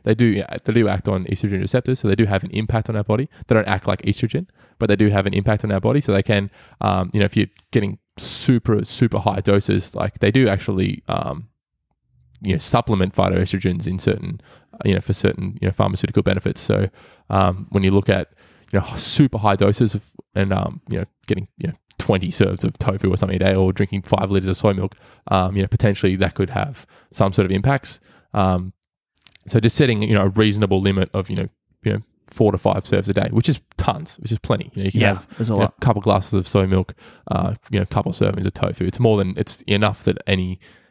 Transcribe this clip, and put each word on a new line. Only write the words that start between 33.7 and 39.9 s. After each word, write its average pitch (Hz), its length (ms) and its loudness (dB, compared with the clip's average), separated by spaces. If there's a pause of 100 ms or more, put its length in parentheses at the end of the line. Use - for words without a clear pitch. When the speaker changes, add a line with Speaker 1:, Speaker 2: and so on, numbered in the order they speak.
Speaker 1:
tons, 82 440 -4
which 110 120 -8
is 110 60 -2
plenty. - 360 -4
You 98 80 -6
know, - 40 -2
you 98 60 -2
can 110 100 2
Speaker 2:
Yeah, 101 120 4
Speaker 1:
have, 92 220 -12
Speaker 2:
there's 113 140 -2
a - 20 0
Speaker 1:
you 101 60 2
know, 101 60 4
Speaker 2:
lot. 101 140 -2
Speaker 1:
a - 60 -16
couple 107 180 2
glasses 101 300 0
of 95 160 0
soy 95 180 2
milk, 95 280 0 (360)
uh, - 240 -2 (160)
you 107 80 0
know, 95 40 0
a 95 40 -4
couple - 240 -2
of - 60 -6
servings 98 300 0
of 98 80 -4
tofu. - 320 -4
It's 95 120 -4
more 110 200 4
than, 95 180 -2
it's - 260 -6
enough 101 420 0